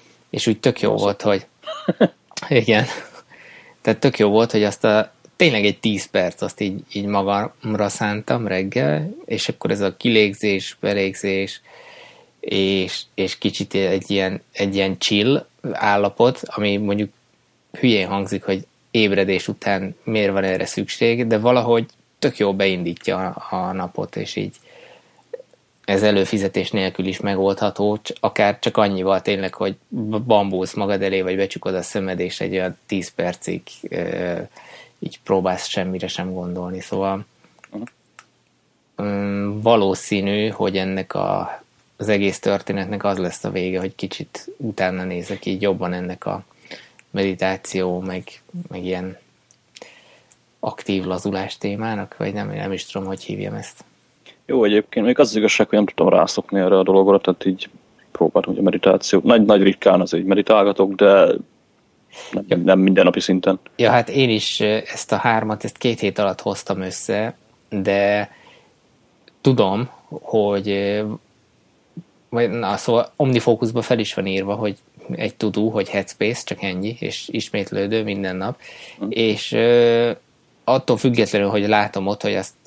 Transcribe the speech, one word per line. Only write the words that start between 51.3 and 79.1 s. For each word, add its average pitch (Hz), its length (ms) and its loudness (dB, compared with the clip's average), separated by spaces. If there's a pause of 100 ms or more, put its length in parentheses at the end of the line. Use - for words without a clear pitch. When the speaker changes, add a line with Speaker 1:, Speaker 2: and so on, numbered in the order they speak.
Speaker 1:
témának, 101 600 -6
vagy 104 140 -4
nem, 104 180 -6
nem 101 220 -6
is 90 140 -8
tudom, 95 200 -8
hogy 95 160 -8
hívjam 101 320 -8
ezt. - 300 -14 (600)
Speaker 2:
Jó, 131 180 4
egyébként 104 420 2
még 123 120 4
az, 135 100 6
az 107 80 -6
igazság, 104 320 4
hogy 104 100 4
nem 104 80 4
tudtam - 220 2
rászokni 92 520 2
erre 92 180 4
a 95 40 6
dologra, 95 360 6
tehát - 260 -2
így 92 240 -2 (440)
próbáltam, - 400 2
hogy - 80 -4
a 101 40 2
meditáció, 95 600 4
nagy, 117 200 6
nagy 101 180 6
ritkán 98 380 6
azért 87 260 0
meditálgatok, 101 680 4
de 98 320 8 (1040)
nem, 98 160 -4
Speaker 1:
Ja. - 80 2
Speaker 2:
nem 92 220 6
mindennapi 92 420 6
szinten. 95 380 2 (180)
Speaker 1:
Ja, 117 140 4
hát 120 180 4
én 131 220 2
is, - 300 -2
ö, 107 260 2
ezt - 260 -8
a 107 40 2
hármat, 110 480 0
ezt - 140 -8
két 101 220 0
hét 101 180 -2
alatt 98 220 0
hoztam 98 400 -4
össze, 104 560 -4 (320)
de 101 640 0 (1120)
tudom, 117 500 2 (180)
hogy, 101 600 -2
ö, 101 360 -2 (1200)
vagy, 117 220 0
na, 104 260 -2
szóval - 400 0
Omnifocusba 120 640 2
fel 120 160 2
is 107 160 -4
van 98 120 -4
írva, 95 280 -2
hogy 104 220 -4 (400)
egy 110 180 -6
to-do, 107 340 0
hogy 107 200 -2
Headspace, 104 560 -4
csak - 180 -10
ennyi, 98 380 -4
és - 300 -8
ismétlődő 104 720 -4
minden 98 340 -6
nap. 98 220 -6 (400)
Speaker 2:
Hm. 101 100 -6
Speaker 1:
És, 110 440 0